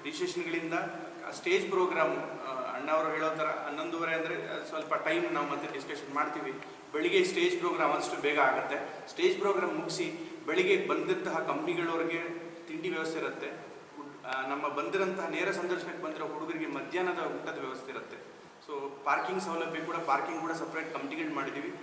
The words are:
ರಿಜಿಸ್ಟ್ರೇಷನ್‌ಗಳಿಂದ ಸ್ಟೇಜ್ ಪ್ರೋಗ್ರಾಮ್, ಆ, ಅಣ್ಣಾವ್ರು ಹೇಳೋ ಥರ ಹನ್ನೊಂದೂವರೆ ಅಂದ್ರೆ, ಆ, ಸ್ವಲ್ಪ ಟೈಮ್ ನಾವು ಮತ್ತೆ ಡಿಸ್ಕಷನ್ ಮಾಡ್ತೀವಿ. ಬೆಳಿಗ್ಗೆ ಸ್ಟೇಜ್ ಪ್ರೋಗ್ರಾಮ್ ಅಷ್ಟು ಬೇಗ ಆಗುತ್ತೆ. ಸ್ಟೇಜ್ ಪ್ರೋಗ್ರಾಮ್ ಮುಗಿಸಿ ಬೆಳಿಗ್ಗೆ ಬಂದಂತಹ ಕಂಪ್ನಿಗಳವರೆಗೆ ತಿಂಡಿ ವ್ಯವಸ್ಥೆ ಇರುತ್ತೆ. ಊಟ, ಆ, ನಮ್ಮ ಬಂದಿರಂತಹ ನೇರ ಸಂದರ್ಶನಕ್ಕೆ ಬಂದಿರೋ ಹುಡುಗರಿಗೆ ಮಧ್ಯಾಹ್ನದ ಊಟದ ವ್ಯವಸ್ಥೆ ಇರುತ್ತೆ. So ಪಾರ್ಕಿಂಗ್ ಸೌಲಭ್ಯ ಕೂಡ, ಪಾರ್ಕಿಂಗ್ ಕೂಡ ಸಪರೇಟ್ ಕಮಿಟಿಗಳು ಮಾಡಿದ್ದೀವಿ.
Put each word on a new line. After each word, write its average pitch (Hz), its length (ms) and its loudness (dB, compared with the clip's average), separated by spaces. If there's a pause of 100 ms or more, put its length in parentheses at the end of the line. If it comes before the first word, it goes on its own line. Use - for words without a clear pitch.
ರಿಜಿಸ್ಟ್ರೇಷನ್‌ಗಳಿಂದ 165 680 0 (580)
ಸ್ಟೇಜ್ 190 380 4
ಪ್ರೋಗ್ರಾಮ್, 180 460 4 (300)
ಆ, 127 300 -4
ಅಣ್ಣಾವ್ರು 156 340 2
ಹೇಳೋ 156 200 2
ಥರ 156 160 0
ಹನ್ನೊಂದೂವರೆ 160 680 0
ಅಂದ್ರೆ, 165 340 -2
ಆ, 147 160 -4
ಸ್ವಲ್ಪ 156 300 -2
ಟೈಮ್ 165 380 2
ನಾವು 147 160 2
ಮತ್ತೆ 143 240 -2
ಡಿಸ್ಕಷನ್ 139 420 -6
ಮಾಡ್ತೀವಿ. 147 380 0 (400)
ಬೆಳಿಗ್ಗೆ 180 320 6
ಸ್ಟೇಜ್ 175 340 4
ಪ್ರೋಗ್ರಾಮ್ 160 340 4
ಅಷ್ಟು 147 280 0
ಬೇಗ 147 200 4
ಆಗುತ್ತೆ. 139 680 2
ಸ್ಟೇಜ್ 185 320 4
ಪ್ರೋಗ್ರಾಮ್ 180 380 4
ಮುಗಿಸಿ 160 340 0 (340)
ಬೆಳಿಗ್ಗೆ 185 420 4
ಬಂದಂತಹ 160 500 2
ಕಂಪ್ನಿಗಳವರೆಗೆ 165 1080 0 (220)
ತಿಂಡಿ 165 220 -4
ವ್ಯವಸ್ಥೆ 160 280 0
ಇರುತ್ತೆ. 139 280 -4
ಊಟ, - 800 -12
ಆ, 131 220 -2
ನಮ್ಮ 143 200 0
ಬಂದಿರಂತಹ 170 580 0
ನೇರ 165 240 2
ಸಂದರ್ಶನಕ್ಕೆ 175 520 -2
ಬಂದಿರೋ 156 240 -4
ಹುಡುಗರಿಗೆ 160 400 -4
ಮಧ್ಯಾಹ್ನದ 170 520 0
ಊಟದ 151 420 -4
ವ್ಯವಸ್ಥೆ 131 300 -6
ಇರುತ್ತೆ. 117 260 -8 (520)
So 139 360 -6
ಪಾರ್ಕಿಂಗ್ 165 380 2
ಸೌಲಭ್ಯ 165 380 0
ಕೂಡ, 165 160 -2
ಪಾರ್ಕಿಂಗ್ 160 440 2
ಕೂಡ 160 120 -2
ಸಪರೇಟ್ 160 420 -4
ಕಮಿಟಿಗಳು 151 400 -2
ಮಾಡಿದ್ದೀವಿ. 156 480 -4